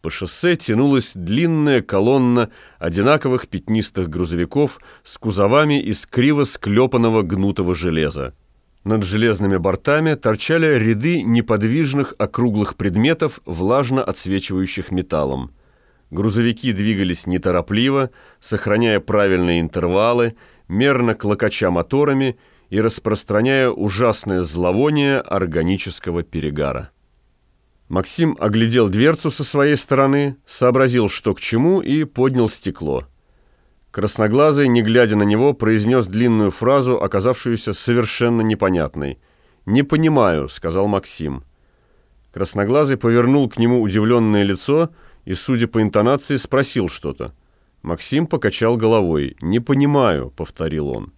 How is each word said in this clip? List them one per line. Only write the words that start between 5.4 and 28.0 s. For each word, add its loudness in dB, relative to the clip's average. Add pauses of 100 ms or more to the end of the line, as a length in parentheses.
из -6
криво 2
склепанного 2
гнутого -2
железа. -4 (500)
Над 0
железными 0
бортами 0
торчали 0
ряды 0
неподвижных 0
округлых -2
предметов, 0
влажно 0
отсвечивающих -4
металлом. -4 (580)
Грузовики 0
двигались -2
неторопливо, 0 (320)
сохраняя 0
правильные 2
интервалы, 0 (320)
мерно 0
клокоча -2
моторами 0 (320)
и 0
распространяя 0
ужасное -2
зловоние 0
органического -4
перегара. -6 (1000)
Максим -2